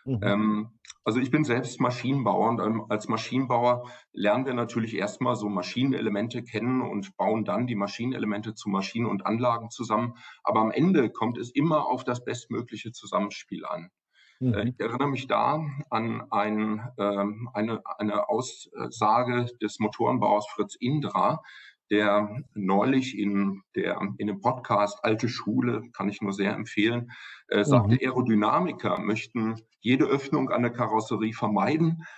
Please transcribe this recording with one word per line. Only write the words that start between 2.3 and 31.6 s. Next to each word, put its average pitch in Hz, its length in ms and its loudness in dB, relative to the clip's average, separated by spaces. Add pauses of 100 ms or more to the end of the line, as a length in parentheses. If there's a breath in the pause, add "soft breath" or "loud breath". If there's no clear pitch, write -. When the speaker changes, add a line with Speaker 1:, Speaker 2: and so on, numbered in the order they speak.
Speaker 2:
und, 117 120 0
ähm, 110 280 0
als 110 200 -2
Maschinenbauer 123 800 0 (240 loud breath)
lernen 110 340 2
wir 139 80 0
natürlich 113 400 -2
erstmal 107 420 0
so 104 120 -2
Maschinenelemente 110 920 0
kennen 123 400 -2
und 101 340 -6
bauen 107 280 2
dann 113 220 0
die 117 100 -2
Maschinenelemente 107 800 -4
zu - 140 -10
Maschinen 98 380 0
und 101 200 -2
Anlagen 117 440 0
zusammen. 113 440 -2 (280 loud breath)
Aber - 180 2
am 110 120 2
Ende 156 380 4
kommt 117 280 -2
es 120 120 -8
immer 151 360 2
auf - 180 -2
das 123 200 -4
bestmögliche 117 680 -6
Zusammenspiel 98 720 -6
an. 85 260 -8 (500 soft breath)
Speaker 1:
Mhm. 123 140 2
Speaker 2:
Äh, 107 160 0
ich 127 100 -8
erinnere 123 280 0
mich 127 200 -4
da 110 360 2 (260)
an 113 400 -2
ein, 107 580 -2 (100)
ähm, 101 560 -2
eine, 110 280 -2 (160)
eine 104 300 0
Aussage 120 1200 0 (160)
des 104 180 -4
Motorenbauers 110 680 2
Fritz - 280 -4
Indra, 127 640 0 (480 loud breath)
der 104 520 2 (120)
neulich 107 640 2
in 98 440 0 (120)
der, 90 260 -2 (180)
in 104 80 -4
dem 101 140 -4
Podcast 104 640 0
Alte 110 240 0
Schule, 120 640 -2
kann 95 160 -2
ich 101 120 -4
nur 98 120 -2
sehr 98 220 0
empfehlen, 117 560 -2 (380 loud breath)
äh, 104 160 4
sagte, 123 320 6
Speaker 1:
Mhm. - 40 0
Speaker 2:
Aerodynamiker 117 1000 2
möchten 110 640 -4 (180)
jede 131 240 4
Öffnung 135 460 0
an 120 120 2
der 117 100 2
Karosserie 110 600 0
vermeiden, 143 720 2 (140)